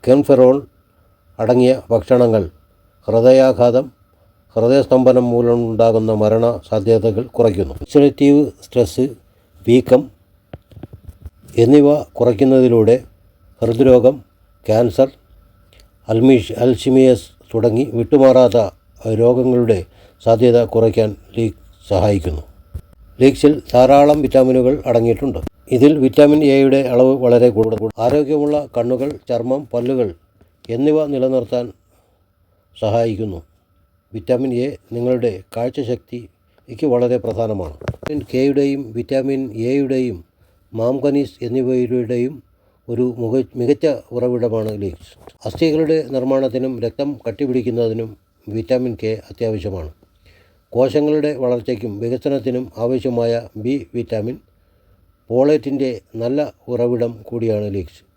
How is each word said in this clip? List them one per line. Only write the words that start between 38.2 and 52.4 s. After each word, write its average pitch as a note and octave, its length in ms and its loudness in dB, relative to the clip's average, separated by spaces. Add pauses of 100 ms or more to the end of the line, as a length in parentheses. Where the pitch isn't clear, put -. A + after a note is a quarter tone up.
കെയുടെയും C#3 500 -2 (140)
വിറ്റാമിൻ C3+ 480 -4 (260)
എയുടെയും C3 480 -4 (600)
മാംഗനീസ് C3+ 580 -2 (100)
എന്നിവയുടെയും B2 880 -4 (580)
ഒരു A#2+ 120 -2 (160)
മുക-, A#2+ 380 -4
മികച്ച C#3+ 280 -2 (280)
ഉറവിടമാണ് A#2 640 -4
ലീക്സ്. F#2 320 -12 (360)
അസ്ഥികളുടെ D#3+ 480 -2 (180)
നിർമ്മാണത്തിനും C3 580 -2 (120)
രക്തം C#3 240 -6 (180)
കട്ടിപിടിക്കുന്നതിനും A#2 840 -4 (460)
വിറ്റാമിൻ B2 380 -4 (100)
കെ A2 100 -6 (160)
അത്യാവശ്യമാണ്. F#2+ 600 -8 (840)
കോശങ്ങളുടെ D3 560 0 (120)
വളർച്ചയ്ക്കും A#2+ 500 -4 (100)
വികസനത്തിനും B2+ 600 -4 (180)